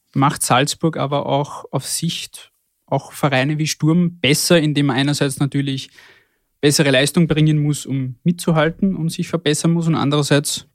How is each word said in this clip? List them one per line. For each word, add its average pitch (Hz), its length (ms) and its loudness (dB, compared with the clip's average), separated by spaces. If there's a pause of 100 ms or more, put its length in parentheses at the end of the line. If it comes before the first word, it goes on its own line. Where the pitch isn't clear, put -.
(140)
macht 139 280 0
Salzburg 143 540 0
aber 143 300 -4
auch 139 460 -4
auf 135 140 -4
Sicht - 680 -8 (340)
auch - 260 -4
Vereine 143 460 0
wie 156 80 -2
Sturm 170 540 0
besser, 151 380 4
indem 143 280 0
man 127 100 0
einerseits 139 420 -2
natürlich 139 520 -4 (720)
bessere 143 300 4
Leistung 143 360 2
bringen 151 320 2
muss, 147 280 -2
um 131 360 -6
mitzuhalten 175 760 0
und 160 140 -2
sich - 180 -6
verbessern 160 440 0
muss, 165 140 0
und 165 80 2
andererseits 143 800 0